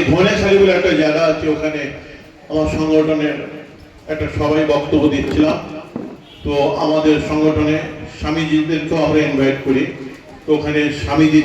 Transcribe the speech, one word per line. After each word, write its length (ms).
ধনেখালি 500
বলে 160
একটা 140
জায়গা 300
আছে, 140
ওখানে 260
আমার 240
সংগঠনের 640
একটা 160
সবাই 260
বক্তব্য 300
দিচ্ছিলাম। 440
তো 80
আমাদের 320
সংগঠনে 460
স্বামীজিদেরকেও 880
আমরা 220
ইনভাইট 300
করি। 160
তো 140
ওখানে 220
স্বামীজি 440